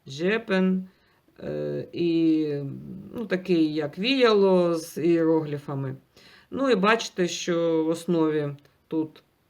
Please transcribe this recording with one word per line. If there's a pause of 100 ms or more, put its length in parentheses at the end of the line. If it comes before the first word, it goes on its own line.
Жепен, (560)
е,
і, (680)
ну,
такий,
як
віяло
з
іерогліфами. (560)
Ну,
і
бачите,
що
в
основі (320)
тут (260)